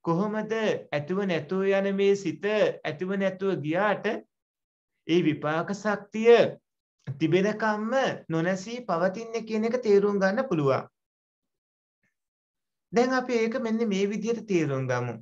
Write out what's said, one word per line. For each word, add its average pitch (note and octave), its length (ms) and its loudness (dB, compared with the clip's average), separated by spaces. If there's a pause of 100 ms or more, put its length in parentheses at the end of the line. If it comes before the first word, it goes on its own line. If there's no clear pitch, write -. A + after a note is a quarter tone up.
කොහොමද G#3 480 -2 (360)
ඇතුව F3 360 -4
නැතුව F#3 420 -2
යන G3 280 2
මේ G3 220 4
සිත G3 300 -6
ඇතුව F#3 680 0
නැතුව F#3+ 460 -2
ගියාට F#3+ 440 0
ඒ - 1160 -6
විපාක D#3 500 -2
ශක්තිය G#3+ 640 4 (720)
තිබෙනකම්ම G#3 880 0 (320)
නොනැසී F#3+ 580 -4
පවතින්නේ G#3 640 -4
කියන A3 180 -2
එක A#3 160 -2
තේරුම් G3+ 380 4
ගන්න G#3 280 0
පුළුවන්. C#3+ 380 2 (2000)
දැන් B3+ 260 2
අපි B3+ 160 -2
ඒක A3+ 240 0
මෙන්න A3+ 300 -2
මේ G3 180 0
විදිහට G#3+ 400 -4
තේරුම් C#3 400 0
ගමු. B2 360 -2